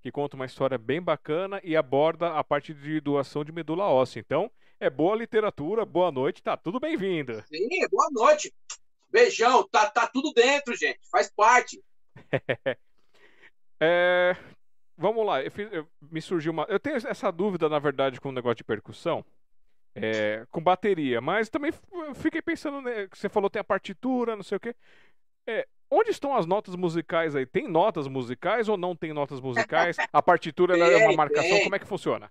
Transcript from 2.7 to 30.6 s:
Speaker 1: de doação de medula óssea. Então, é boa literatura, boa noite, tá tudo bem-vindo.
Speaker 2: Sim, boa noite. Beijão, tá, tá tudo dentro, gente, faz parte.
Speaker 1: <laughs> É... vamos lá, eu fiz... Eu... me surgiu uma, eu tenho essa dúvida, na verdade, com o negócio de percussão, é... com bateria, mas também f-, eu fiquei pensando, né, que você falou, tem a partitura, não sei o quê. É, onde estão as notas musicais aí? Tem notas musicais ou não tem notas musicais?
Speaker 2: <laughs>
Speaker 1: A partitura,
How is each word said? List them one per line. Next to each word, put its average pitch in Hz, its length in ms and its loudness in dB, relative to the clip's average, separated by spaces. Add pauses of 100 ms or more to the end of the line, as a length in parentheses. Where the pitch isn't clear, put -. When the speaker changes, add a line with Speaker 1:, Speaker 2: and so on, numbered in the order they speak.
Speaker 1:
de 151 280 -6
doação 143 440 -2
de 151 80 -14
medula 165 320 -4
óssea. 131 340 2
Então, 151 320 -2 (300)
é 196 80 0
boa 156 260 2
literatura, 214 720 -2
boa 175 260 2
noite, 135 320 -4
tá 185 140 -4
tudo 214 240 -6
bem-vindo. 180 640 -4
Speaker 2:
Sim, - 220 -4 (220)
boa - 200 2
noite. 277 420 4 (580)
Beijão, 233 580 6
tá, 285 220 4
tá 233 160 2
tudo 277 280 -4
dentro, 247 420 2
gente, - 240 -4 (100)
faz 403 200 0
parte. - 520 4 (320)
Speaker 1:
<laughs> - 640 -4 (1000)
É... 180 560 4 (600)
vamos 220 280 -2
lá, 165 160 0
eu - 120 -8
fiz... 208 200 -10
Eu... 160 140 -8 (240)
me 160 100 -8
surgiu 165 300 -2
uma, 156 180 -2
eu 196 120 0
tenho 285 160 -4
essa 220 340 -4
dúvida, 170 380 0
na 151 100 0
verdade, 135 420 -2
com 139 100 -8
o - 20 -10
negócio 123 240 -2
de - 80 -20
percussão, 113 600 -6 (680)
é... 110 560 -2
com 165 100 -6
bateria, 165 600 0
mas 196 280 -2
também 302 220 -4
f-, - 100 -12 (120)
eu 311 240 -12
fiquei 320 260 -4
pensando, 294 400 -8
né, 233 240 -6
que - 100 -20
você 202 120 -6
falou, 196 200 0
tem 214 120 -4
a - 40 -6
partitura, 233 720 -4
não 202 80 -12
sei 202 140 -6
o 190 40 -4
quê. 240 140 -12 (720)
É, 226 200 -4 (220)
onde 427 220 4
estão 277 260 -2
as 196 80 2
notas 190 300 -2
musicais 165 640 -2
aí? 131 100 0
Tem 262 220 -4
notas 170 400 2
musicais 135 600 -4
ou 214 80 0
não 180 200 -4
tem 160 160 -8
notas 143 280 -6
musicais? 160 560 0
Speaker 2:
<laughs> - 160 -4
Speaker 1:
A 151 80 6
partitura, 180 540 4